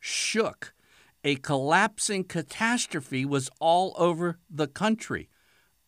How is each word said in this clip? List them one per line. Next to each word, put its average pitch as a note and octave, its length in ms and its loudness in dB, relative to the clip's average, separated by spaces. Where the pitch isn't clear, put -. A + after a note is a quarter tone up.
shook. - 760 -4
A C#3+ 120 2
collapsing F3+ 880 2
catastrophe E3 1000 -2
was C#3 240 0
all F3 380 2
over E3+ 420 2
the D3 180 -2
country," F#3+ 640 -2